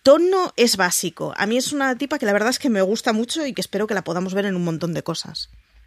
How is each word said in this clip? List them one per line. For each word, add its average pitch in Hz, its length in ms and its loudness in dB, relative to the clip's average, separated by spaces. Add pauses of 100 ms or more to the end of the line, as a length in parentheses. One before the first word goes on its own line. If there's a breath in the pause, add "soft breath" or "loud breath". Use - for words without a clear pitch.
tono 349 520 6
es 226 220 4
básico. 175 580 -2
A 202 120 -2
mí 226 100 0
es 262 160 -4
una 269 240 0
tipa 285 220 -4
que 226 80 -2
la 202 60 2
verdad 214 160 2
es 254 100 0
que 285 100 0
me 196 140 2
gusta 220 280 0
mucho 240 360 -2
y 233 60 -6
que 190 80 -6
espero 208 260 -4
que 220 80 -2
la 196 80 -2
podamos 180 320 -4
ver 202 100 0
en 196 100 -2
un 175 80 -2
montón 165 300 -2
de 151 80 -4
cosas. - 480 -8 (380)